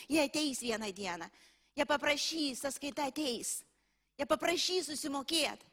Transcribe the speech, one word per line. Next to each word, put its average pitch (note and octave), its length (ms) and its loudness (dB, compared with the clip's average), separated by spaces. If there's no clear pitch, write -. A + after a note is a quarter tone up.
Jie D4+ 140 6
ateis C#4+ 400 0
vieną A3 300 -2
dieną. F3+ 360 -6
Jie C#4+ 80 2
paprašys, D4 800 2
sąskaita C#4 460 -4
ateis. C4 500 -2
Jie C#4 100 -2
paprašys E4 600 2
susimokėt. C#4 720 -2